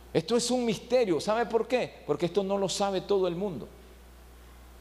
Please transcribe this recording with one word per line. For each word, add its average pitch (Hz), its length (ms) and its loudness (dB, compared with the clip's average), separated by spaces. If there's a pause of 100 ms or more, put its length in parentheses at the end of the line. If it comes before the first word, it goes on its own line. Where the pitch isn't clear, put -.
(120)
Esto 247 240 2
es 233 140 0
un 247 160 0
misterio. 214 520 2
¿Sabe 220 280 0
por 220 200 0
qué? 226 400 -2
Porque 147 200 0
esto 175 160 0
no 196 160 0
lo 196 100 0
sabe 196 320 0
todo 190 260 2
el 175 80 0
mundo. 170 320 -6 (1160)